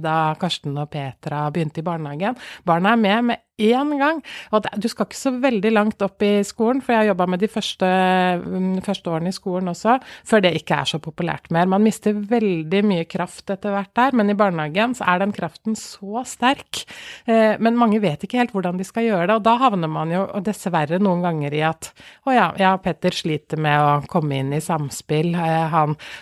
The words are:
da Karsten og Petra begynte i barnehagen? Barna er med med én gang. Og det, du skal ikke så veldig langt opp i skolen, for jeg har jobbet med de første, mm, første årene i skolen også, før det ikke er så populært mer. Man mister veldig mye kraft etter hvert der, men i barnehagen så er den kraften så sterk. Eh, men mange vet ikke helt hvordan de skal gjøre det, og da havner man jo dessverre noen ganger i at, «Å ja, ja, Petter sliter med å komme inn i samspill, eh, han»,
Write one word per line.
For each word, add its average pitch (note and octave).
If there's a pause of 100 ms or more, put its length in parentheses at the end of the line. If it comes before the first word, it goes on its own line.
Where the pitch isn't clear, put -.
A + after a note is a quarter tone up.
da D#3+
Karsten D3+
og D3
Petra D3
begynte E3
i D#3+
barnehagen? E3+ (300)
Barna F3+
er A#3
med A3
med - (140)
én B3
gang. D4 (300)
Og G#3+
det, G3+ (100)
du A3+
skal G#3
ikke -
så C4+ (100)
veldig A3
langt G#3
opp G3
i G3+
skolen, A#3+
for B3
jeg A3
har G#3+
jobbet F3+
med F3+
de G#3+
første, - (560)
mm, F#3
første F#3+
årene E3
i -
skolen F#3
også, A3+ (260)
før G#3+
det E3+
ikke D3+
er -
så D#3
populært D#3+
mer. E3+
Man F#3+
mister G#3+
veldig G3+
mye F3+
kraft -
etter G3
hvert G3
der, C4+
men G#3
i G#3
barnehagen F#3+
så G#3
er F3+
den G3+
kraften G#3
så G#3+
sterk. - (420)
Eh, A3
men A3+
mange A3+
vet E3
ikke B3
helt A#3+
hvordan F3+
de F#3+
skal A3+
gjøre F3+
det, G#3+
og G#3
da A3+
havner G#3
man D#3
jo F3+ (160)
dessverre F3
noen F#3
ganger D#3
i D3+
at, - (360)
«Å C4
ja, G#3+ (100)
ja, F#3+
Petter F3+
sliter D#3
med D3+
å D3
komme D3
inn C3+
i D3+
samspill, D#3
eh, E3
han», D3+ (260)